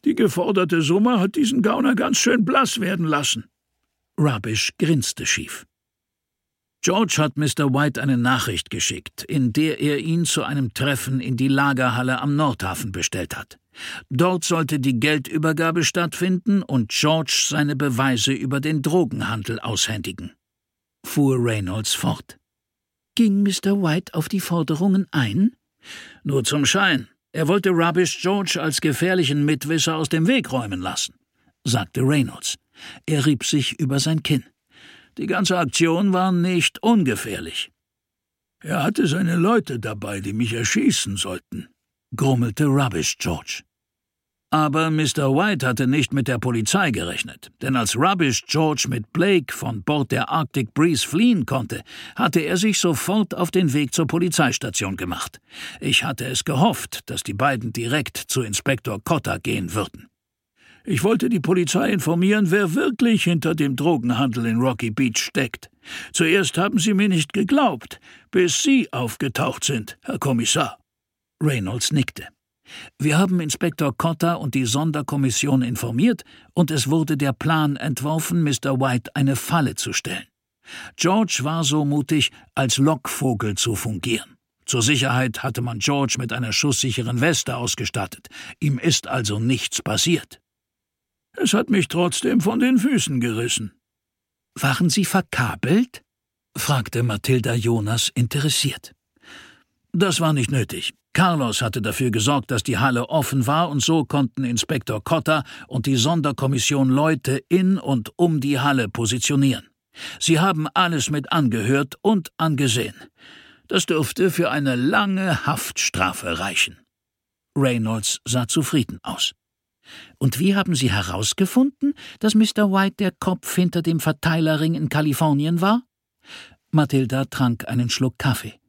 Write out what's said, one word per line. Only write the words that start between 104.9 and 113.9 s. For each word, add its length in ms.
Cotter 420
und 200
die 100
Sonderkommission 920
Leute 580
in 300
und 380
um 240
die 200
Halle 300
positionieren. 760
Sie 200
haben 340
alles 340
mit 240
angehört 720
und 340
angesehen. 580
Das 200
dürfte 440